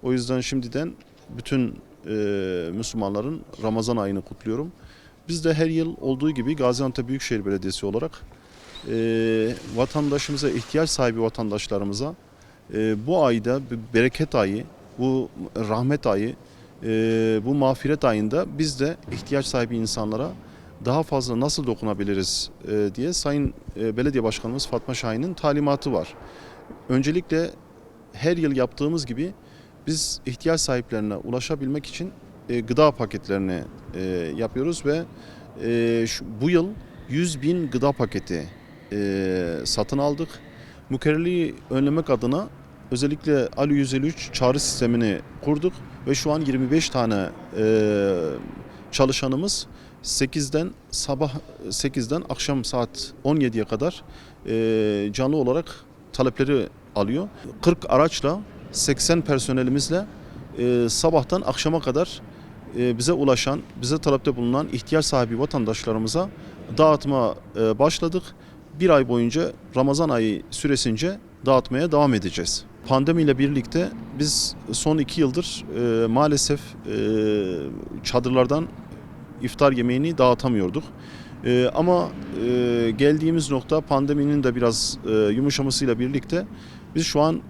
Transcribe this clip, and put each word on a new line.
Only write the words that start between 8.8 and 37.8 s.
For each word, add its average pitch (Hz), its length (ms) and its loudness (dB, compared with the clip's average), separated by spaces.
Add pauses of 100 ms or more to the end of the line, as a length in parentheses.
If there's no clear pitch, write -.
e, 113 640 2 (220)
vatandaşımıza, 143 720 0
ihtiyaç 151 400 -2
sahibi 117 320 0
vatandaşlarımıza, 107 920 -4 (600)
e, 110 320 0
bu 165 180 4
ayda 120 360 2 (100)
bir 117 80 -6 (160)
bereket 127 400 4
ayı, 107 300 2 (340)
bu 131 300 0 (280)
rahmet 117 500 0
ayı, 107 300 0 (460)
e, 113 40 -6 (580)
bu 135 100 0
mağfiret 139 500 0
ayında 131 540 0
biz 147 220 -2
de 151 160 0 (160)
ihtiyaç 135 340 -2
sahibi 120 300 -2
insanlara 113 540 -2 (540)
daha 131 180 2
fazla 127 380 -2
nasıl 147 260 0
dokunabiliriz, 101 840 -2 (180)
e, 104 260 0
diye 143 180 -4
Sayın, 143 420 0 (260)
e, 110 160 -2
Belediye 131 280 0
Başkanımız 113 420 -2
Fatma 123 280 -4
Şahin'in 123 400 -4
talimatı 143 580 0
var. - 220 -2 (760)
Öncelikle 156 600 0 (640)
her 170 240 0
yıl 151 200 2
yaptığımız 143 500 0
gibi 135 260 -6 (540)
biz - 400 -4
ihtiyaç 156 340 0
sahiplerine 110 560 -2
ulaşabilmek 135 680 -4
için, 185 240 -10 (380)
e, 120 120 0
gıda 123 300 6
paketlerini, 98 720 -2 (320)
e, 90 60 -6 (360)
yapıyoruz 127 500 -2
ve, 151 160 0 (640)
e, 117 420 2
şu, - 180 -6 (160)
bu 143 100 2
yıl 175 180 4 (400)
yüz 151 340 -2
bin 160 280 0
gıda 127 220 2